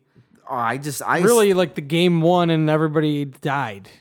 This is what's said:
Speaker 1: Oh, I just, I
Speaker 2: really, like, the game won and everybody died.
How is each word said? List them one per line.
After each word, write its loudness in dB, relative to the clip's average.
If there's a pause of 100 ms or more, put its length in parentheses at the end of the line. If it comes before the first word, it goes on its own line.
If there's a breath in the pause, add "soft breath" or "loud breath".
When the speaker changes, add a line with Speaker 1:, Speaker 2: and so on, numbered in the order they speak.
(480)
Speaker 1:
Oh, -8
I -2
just, -8
I 0
Speaker 2:
really, 4
like, 0
the -8
game 0
won 2
and 0
everybody 0
died. -8 (120)